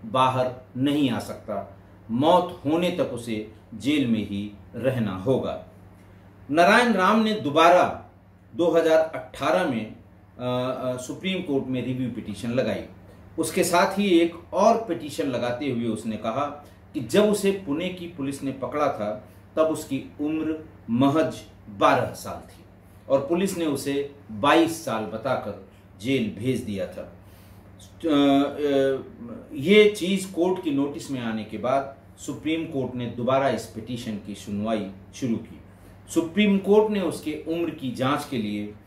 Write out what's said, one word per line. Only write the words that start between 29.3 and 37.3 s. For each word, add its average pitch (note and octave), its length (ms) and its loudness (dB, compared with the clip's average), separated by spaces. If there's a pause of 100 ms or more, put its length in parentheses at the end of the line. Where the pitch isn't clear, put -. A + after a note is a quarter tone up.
ये G#3 380 8
चीज़ F#3 400 -2
कोर्ट F#3 320 0
की D3+ 80 -2
नोटिस C#3+ 400 -2
में B2+ 100 -4
आने A2 220 -4
के G#2+ 140 -10
बाद C3 400 -2 (200)
सुप्रीम D3+ 480 -4
कोर्ट B2 300 -6
ने B2 100 -6
दोबारा C3 440 0
इस A2 160 -4
पिटीशन A2+ 600 -10
की G#2 80 -10
सुनवाई G#2 560 -4 (240)
शुरू A2+ 200 -4
की। - 240 -12 (540)
सुप्रीम G#3 440 2
कोर्ट G#3+ 340 4
ने G3+ 100 -2
उसके D3+ 460 -4